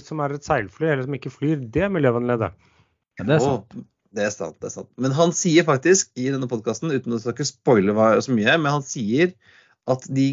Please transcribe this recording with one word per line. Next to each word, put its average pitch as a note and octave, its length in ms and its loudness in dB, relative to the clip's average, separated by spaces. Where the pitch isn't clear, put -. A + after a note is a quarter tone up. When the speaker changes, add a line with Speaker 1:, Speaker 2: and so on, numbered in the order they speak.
Speaker 1:
som D#3 240 -8
er C#3 100 -4
et D3 140 -12
seilfly, C#3+ 400 -2
eller C3+ 160 0
som C3+ 140 -6
ikke C3+ 140 -12
flyr, D3 280 -2
det D#3 140 0
er G3+ 80 -2
miljøvennlig, B2 480 2
det. F#2+ 100 -2
Speaker 2:
Ja, F#2 100 -8
det D3+ 80 4
er B2 80 4
Speaker 3:
Å, C#3+ 80 2
Speaker 2:
sant. - 320 -8
Speaker 3:
det G#2 100 -2
er G#2 100 -2
sant, D#2+ 260 -10
det G2+ 100 -10
er - 80 -16
sant. - 180 -16
Men C3 160 -2
han E3+ 240 2
sier E3 320 2
faktisk D#3+ 480 2
i B2+ 160 -2
denne C3+ 160 -4
podcasten, A#2 440 -4
uten A#2+ 200 -4
å A2+ 80 -4
skal A#2 160 -6
ikke C#3+ 160 -4
spoile G#2 400 4
hva, A2 240 4
så B2+ 160 0
mye, A#2 240 2
men D3 160 0
han C#3+ 140 -2
sier C#3 480 0
at B2+ 160 -4
de C3+ 240 2